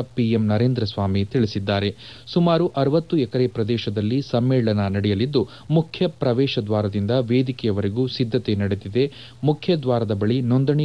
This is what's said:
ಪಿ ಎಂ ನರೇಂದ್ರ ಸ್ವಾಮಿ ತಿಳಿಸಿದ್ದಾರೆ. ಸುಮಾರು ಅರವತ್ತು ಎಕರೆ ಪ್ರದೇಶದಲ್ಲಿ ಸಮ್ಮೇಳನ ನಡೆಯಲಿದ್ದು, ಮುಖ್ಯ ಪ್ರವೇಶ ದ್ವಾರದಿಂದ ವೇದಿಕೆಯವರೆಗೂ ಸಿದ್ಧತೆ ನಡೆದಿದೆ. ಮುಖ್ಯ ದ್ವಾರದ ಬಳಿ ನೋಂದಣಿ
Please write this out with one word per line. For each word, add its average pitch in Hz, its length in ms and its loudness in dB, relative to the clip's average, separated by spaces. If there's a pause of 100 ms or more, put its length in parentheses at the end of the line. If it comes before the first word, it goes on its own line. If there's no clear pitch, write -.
(100)
ಪಿ 117 200 0
ಎಂ 110 160 2
ನರೇಂದ್ರ 113 380 2
ಸ್ವಾಮಿ 98 400 0
ತಿಳಿಸಿದ್ದಾರೆ. 101 640 0 (360)
ಸುಮಾರು 170 500 2
ಅರವತ್ತು 151 420 0
ಎಕರೆ 127 280 0
ಪ್ರದೇಶದಲ್ಲಿ 113 760 -2
ಸಮ್ಮೇಳನ 120 640 2
ನಡೆಯಲಿದ್ದು, 104 540 0 (280)
ಮುಖ್ಯ 160 360 0 (100)
ಪ್ರವೇಶ 131 420 0
ದ್ವಾರದಿಂದ 104 520 0 (140)
ವೇದಿಕೆಯವರೆಗೂ 113 840 0
ಸಿದ್ಧತೆ 120 480 -2
ನಡೆದಿದೆ. 101 520 -2 (380)
ಮುಖ್ಯ 151 320 0
ದ್ವಾರದ 120 380 0
ಬಳಿ 107 280 0
ನೋಂದಣಿ 135 420 2